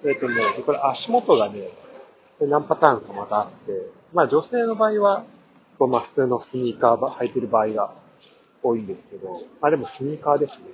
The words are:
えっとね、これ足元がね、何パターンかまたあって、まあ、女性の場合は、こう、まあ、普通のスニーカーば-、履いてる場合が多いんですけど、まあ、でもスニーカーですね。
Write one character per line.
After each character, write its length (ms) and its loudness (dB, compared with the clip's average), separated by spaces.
え 80 2
っ 80 -4
と 80 -2
ね、 140 0
こ 80 0
れ 100 -2
足 280 -2
元 260 4
が 120 2
ね、 220 -10
何 240 2
パ 120 -2
タ 120 6
ー 100 4
ン 20 -8
か 140 -16
ま 120 -8
た 140 0
あ 60 -2
っ 40 -16
て、 60 -8
ま 120 4
あ、 40 -2
女 140 2
性 220 -4
の 100 -2
場 180 2
合 80 0
は、 240 2
こ 80 4
う、 20 2
ま 100 2
あ、 40 0
普 100 -16
通 140 2
の 140 0
ス 140 -20
ニ 200 -2
ー 40 -18
カ 180 4
ー 40 -4
ば-、 180 -2
履 80 -2
い 40 -2
て 100 -2
る 80 -6
場 140 2
合 60 0
が 260 -4
多 140 2
い 40 -4
ん 60 -10
で 140 -10
す 80 -20
け 80 -18
ど、 240 -12
ま 60 4
あ、 20 4
で 80 2
も 100 -6
ス 160 -12
ニ 140 -6
ー 20 -16
カ 140 2
ー 40 2
で 100 0
す 40 -12
ね。 60 -20